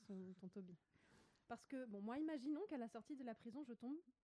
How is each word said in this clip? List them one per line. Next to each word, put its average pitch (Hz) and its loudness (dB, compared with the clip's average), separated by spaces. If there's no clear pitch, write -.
son, 190 -4
ton 185 -6
Toby ? 180 -6
Parce 240 -4
que, 254 0
bon, 202 0
moi, 233 2
imaginons 311 4
qu'à 294 2
la 233 2
sortie 233 -4
de 269 -4
la 233 0
prison, 233 -4
je 240 -4
tombe 262 0